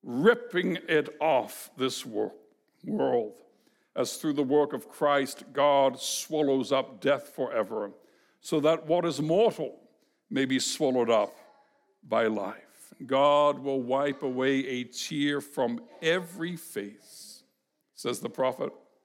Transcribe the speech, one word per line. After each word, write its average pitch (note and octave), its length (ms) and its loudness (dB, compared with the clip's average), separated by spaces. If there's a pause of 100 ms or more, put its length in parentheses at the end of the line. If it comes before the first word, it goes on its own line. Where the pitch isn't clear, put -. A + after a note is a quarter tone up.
ripping F3+ 720 2 (120)
it D3+ 320 0
off C#3 560 0
this B2+ 300 -4
wor-, G#2+ 280 -4 (500)
world. B2+ 500 0 (640)
As B2 200 -4
through D3+ 180 -2
the D3 80 0
work C#3+ 300 2
of B2+ 160 -8
Christ, C#3+ 640 0
God C#3 480 4
swallows C3+ 720 0
up C3+ 280 -2
death C3+ 280 0
forever, A2 640 -4 (480)
so D#3 200 -2
that D#3+ 260 2
what E3+ 180 2
is D3 160 -2
mortal E3 580 0 (520)
may C3+ 160 0
be C3 120 0
swallowed B2+ 520 0
up G#2 260 2 (640)
by A2+ 240 2
life. - 680 -6 (120)
God C#3+ 520 4
will C3+ 240 -2
wipe C3+ 400 -2
away C3 440 0
a B2 180 -4
tear C#3+ 560 -4
from A#2+ 420 -4 (200)
every F3 540 -2
face, - 880 -14 (500)
says - 260 -6
the A#2 100 -8
prophet. C3 420 -4 (320)